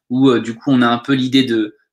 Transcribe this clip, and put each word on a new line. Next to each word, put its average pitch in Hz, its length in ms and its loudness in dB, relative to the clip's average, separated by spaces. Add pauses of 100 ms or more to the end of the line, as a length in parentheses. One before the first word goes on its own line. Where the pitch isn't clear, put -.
où, 131 200 2
euh, 120 100 2
du 110 160 -8
coup, - 160 -4
on 127 100 4
a 120 60 2
un 120 120 0
peu 139 140 -4
l'idée 131 300 -2
de, 113 320 -4 (180)